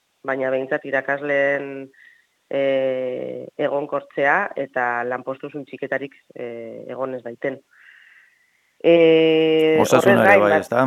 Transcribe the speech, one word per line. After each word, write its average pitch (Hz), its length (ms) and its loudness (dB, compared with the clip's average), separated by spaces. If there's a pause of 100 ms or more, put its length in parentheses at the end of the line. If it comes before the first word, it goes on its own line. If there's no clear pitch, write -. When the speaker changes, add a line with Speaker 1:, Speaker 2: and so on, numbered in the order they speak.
(260)
Speaker 1:
baina 131 260 -2
behintzat 135 340 -4
irakasleen, 139 1040 -2 (640)
e, 139 100 -2 (960)
egonkortzea 143 1000 -2
eta 123 480 -4
lanpostu 127 460 -8
suntziketarik, 139 640 -8 (220)
e, 123 120 -12 (420)
egon 131 260 -8
ez 120 80 -12
daiten. 123 340 -8 (1300)
E, 160 960 4
Speaker 2:
Osasuna 151 420 4
Speaker 1:
horrez 110 40 4
Speaker 2:
ere - 40 6
Speaker 1:
gain, 104 120 6
Speaker 2:
bai, 104 80 4
Speaker 1:
bat-, - 160 2
Speaker 2:
ezta? 123 220 2